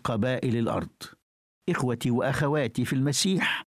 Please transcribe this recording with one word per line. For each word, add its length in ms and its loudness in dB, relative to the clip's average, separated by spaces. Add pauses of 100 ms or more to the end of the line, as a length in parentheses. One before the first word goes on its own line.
قبائل 520 0
الأرض. 460 -2 (680)
إخوتي 400 0
وأخواتي 760 0
في 80 -2
المسيح، 680 0 (140)